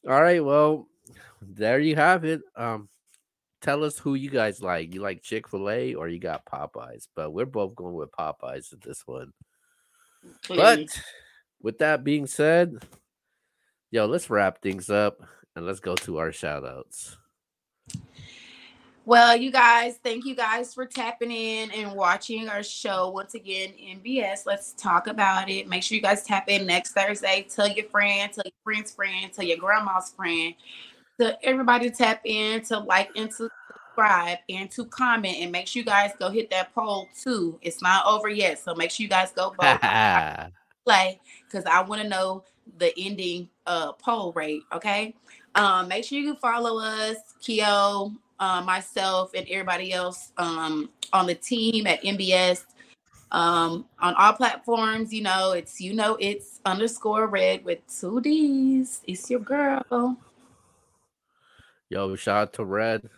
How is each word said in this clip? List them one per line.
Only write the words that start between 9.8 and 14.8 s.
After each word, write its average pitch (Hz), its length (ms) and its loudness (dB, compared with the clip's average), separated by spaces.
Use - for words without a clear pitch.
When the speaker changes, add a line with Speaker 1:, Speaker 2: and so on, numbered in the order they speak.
Speaker 2:
Please. 185 140 -4
Speaker 1:
But 165 300 6
with 110 160 -6
that 151 260 0
being 147 220 -2
said, 156 580 2
yo, 110 160 2
let's 156 240 -2
wrap 101 300 2
things 95 280 -4